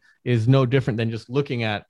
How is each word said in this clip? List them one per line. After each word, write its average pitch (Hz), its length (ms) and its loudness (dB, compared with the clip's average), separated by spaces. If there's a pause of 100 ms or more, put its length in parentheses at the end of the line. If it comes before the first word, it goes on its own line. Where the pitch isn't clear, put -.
(260)
is 120 200 0
no 131 200 4
different 120 320 0
than 113 120 -2
just 113 200 -10
looking 131 340 -4
at 107 260 -4